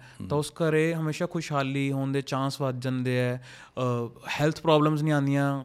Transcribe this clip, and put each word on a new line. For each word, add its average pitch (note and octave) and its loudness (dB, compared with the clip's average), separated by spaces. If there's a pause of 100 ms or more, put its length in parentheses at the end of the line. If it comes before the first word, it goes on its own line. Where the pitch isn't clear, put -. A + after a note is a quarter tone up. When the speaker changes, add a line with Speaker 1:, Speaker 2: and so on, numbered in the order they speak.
(200)
Speaker 1:
ਹੂੰ। F#2+ -10
Speaker 2:
ਤਾਂ C#3+ 0
ਉਸ D3 -4
ਘਰੇ D#3+ 2
ਹਮੇਸ਼ਾ D#3+ -2
ਖੁਸ਼ਹਾਲੀ C#3 -2
ਹੋਣ C3+ 0
ਦੇ C#3 0
ਚਾਂਸ C3+ -2
ਵੱਧ B2+ -2
ਜਾਂਦੇ B2+ 0
ਹੈ, B2 -2 (220)
ਅ, - -8 (600)
ਹੈਲਥ D3+ 2
ਪ੍ਰੋਬਲਮਸ D3+ 4
ਨਹੀਂ D#3 2
ਆਉਂਦੀਆਂ C#3 2